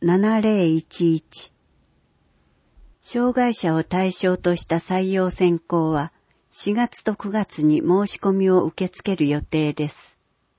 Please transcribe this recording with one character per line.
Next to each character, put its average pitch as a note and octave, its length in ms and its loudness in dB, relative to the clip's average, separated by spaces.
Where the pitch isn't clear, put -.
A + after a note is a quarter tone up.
七 G3+ 400 2
零 G#3 240 2
一 D#3+ 480 0
一。 - 380 -8
障 B3 320 -2
害 B3 220 2
者 E3 220 0
を D#3+ 80 0
対 F#3 260 0
象 F#3 280 0
と F3 180 0
し - 100 -8
た E3 120 -2
採 F#3 340 -2
用 F#3 180 0
選 F3 300 2
考 D#3+ 320 -2
は、 D#3 200 -2
四 - 240 -6
月 A#3 300 -4
と G#3 120 -2
九 - 140 -10
月 F#3+ 340 -4
に D3+ 180 4
申 G3 260 2
し - 100 -8
込 G3 140 0
み F#3+ 180 2
を F#3 140 4
受 E3+ 260 -4
け - 20 -20
付 - 240 -6
け E3 80 0
る C#3+ 60 2
予 D3 100 0
定 D3+ 340 -2
で D3 160 -4
す。 - 280 -20